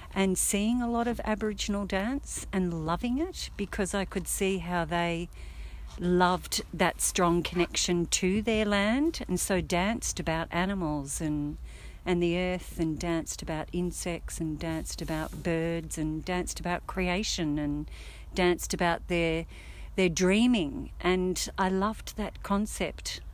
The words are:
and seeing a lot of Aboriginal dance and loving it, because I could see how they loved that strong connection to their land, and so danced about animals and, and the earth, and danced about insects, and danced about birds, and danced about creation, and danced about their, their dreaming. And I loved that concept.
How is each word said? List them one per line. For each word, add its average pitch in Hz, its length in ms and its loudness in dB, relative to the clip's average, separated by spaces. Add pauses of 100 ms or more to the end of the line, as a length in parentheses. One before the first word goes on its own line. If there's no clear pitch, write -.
(140)
and 190 240 4
seeing 220 420 2
a 240 100 0
lot 233 160 2
of 233 180 -2
Aboriginal 208 640 0
dance 208 680 -2
and 170 340 0
loving 240 320 0
it, 349 380 -4
because 202 380 -2
I 196 100 2
could 185 240 -4
see 190 300 0
how 170 260 0
they 170 440 0 (680)
loved 180 640 4 (100)
that 170 280 2
strong 175 420 4
connection 175 640 2
to 190 360 2
their 220 220 2
land, 214 640 2
and 180 100 2
so 185 220 2
danced 180 580 0
about 165 320 0
animals 170 680 0
and, 151 380 -2 (460)
and 175 180 2
the 175 160 2
earth, 180 420 -2
and 160 180 0
danced 165 440 -2
about 156 300 -4
insects, 175 680 -4
and 156 180 -2
danced 160 440 -4
about 156 400 -4
birds, 165 560 0
and 156 260 -2
danced 180 360 -4
about 175 260 -4
creation, 180 720 0
and 147 320 -2 (440)
danced 175 380 2
about 175 360 2
their, 165 360 2 (520)
their 185 120 6
dreaming. 185 840 4 (100)
And 185 480 2 (100)
I 190 100 4
loved 196 480 -2
that - 260 -6
concept. - 800 -2 (140)